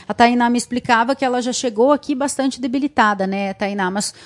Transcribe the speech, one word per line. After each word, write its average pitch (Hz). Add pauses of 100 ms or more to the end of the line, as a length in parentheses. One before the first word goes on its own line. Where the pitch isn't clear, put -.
A 208
Tainá 240
me 240
explicava 240
que 269
ela 247
já 240
chegou 240
aqui 285
bastante 262
debilitada, 233
né, 196
Tainá? 196
Mas 202 (120)